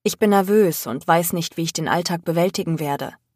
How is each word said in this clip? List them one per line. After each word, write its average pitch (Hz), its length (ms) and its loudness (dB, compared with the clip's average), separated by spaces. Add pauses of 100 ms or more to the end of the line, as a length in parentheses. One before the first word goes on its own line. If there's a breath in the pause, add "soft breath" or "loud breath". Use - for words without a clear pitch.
Ich - 160 -4
bin 208 140 2
nervös 196 560 2
und 120 200 -6
weiß 170 260 2
nicht, 170 240 -6
wie 165 40 -4
ich 165 120 -4
den 160 140 -4
Alltag 170 380 -2
bewältigen 170 540 -2
werde. 143 340 -6 (220)